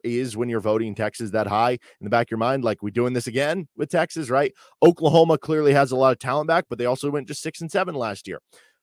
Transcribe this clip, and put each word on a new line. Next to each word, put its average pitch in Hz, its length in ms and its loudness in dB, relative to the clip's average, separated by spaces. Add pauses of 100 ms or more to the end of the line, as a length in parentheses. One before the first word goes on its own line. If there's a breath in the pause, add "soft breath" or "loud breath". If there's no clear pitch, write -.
is, 120 320 -4
when 120 120 -2
you're 117 120 -2
voting 110 340 0
Texas 107 380 -6
that 104 160 0
high 110 240 2
in - 320 -12
the 104 40 -8
back 117 200 2
of - 20 -14
your 113 80 -4
mind, 131 240 0
like, 110 180 -2
we 101 120 -6
doing 120 220 0
this 123 120 -4
again 143 480 -2
with 151 160 -8
Texas, 165 400 -4
right? 135 240 2 (260 soft breath)
Oklahoma 160 580 6
clearly 151 340 2
has 139 180 4
a 127 60 -2
lot 131 160 4
of 120 80 -6
talent 139 260 -4
back, 165 220 0
but 113 100 -8
they 120 80 -2
also 131 240 -2
went 143 160 -6
just - 160 -12
six - 180 -10
and 165 120 -10
seven 180 240 -2
last 107 320 -6
year. 85 120 -10 (420 soft breath)